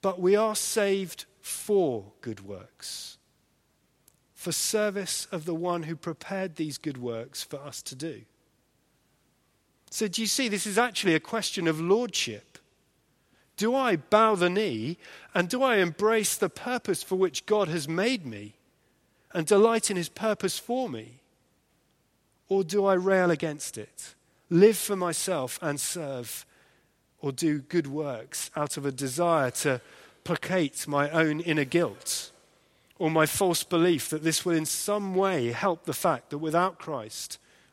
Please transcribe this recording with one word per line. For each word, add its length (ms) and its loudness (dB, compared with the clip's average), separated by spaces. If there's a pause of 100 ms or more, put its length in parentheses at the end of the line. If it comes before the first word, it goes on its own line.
But 200 -2
we 160 6
are 180 2
saved 680 -2 (160)
for 800 -2
good 260 -10
works, 720 -14 (1160)
for 200 -6
service 760 -2
of 140 -6
the 120 -4
one 280 -2
who 140 -6
prepared 580 -8
these 220 -6
good 200 -8
works 460 -8
for 140 -12
us 240 -14
to 140 -14
do. 260 -10 (1700)
So 180 -2
do 140 -4
you 60 -2
see, 200 0
this 180 -2
is 120 0
actually 380 2
a 40 4
question 480 -2
of 140 0
lordship. 760 0 (1000)
Do 160 2
I 220 2
bow 400 6
the 140 4
knee 480 -2 (360)
and 140 2
do 160 0
I 140 4
embrace 580 2
the 140 0
purpose 520 -4
for 140 -4
which 300 -2
God 240 2
has 180 -4
made 380 -2
me 300 -12 (800)
and 140 -2
delight 420 4
in 60 -2
his 140 -4
purpose 500 -2
for 300 -4
me? 320 -12 (1300)
Or 160 2
do 200 0
I 100 6
rail 360 4
against 460 -2
it, 360 -16 (360)
live 260 8
for 220 -4
myself 640 -4
and 180 -4
serve, 680 -8 (760)
or 100 -4
do 280 0
good 280 -2
works 720 -6
out 180 -2
of 100 -6
a 60 -2
desire 600 2
to 280 0 (460)
placate 600 -2
my 240 0
own 300 2
inner 240 0
guilt 720 -2 (640)
or 100 2
my 160 4
false 380 2
belief 460 2
that 140 -4
this 200 0
will 100 0
in 120 2
some 500 -2
way 380 2
help 320 -2
the 80 -6
fact 360 0
that 100 -8
without 380 2
Christ, 600 -10 (340)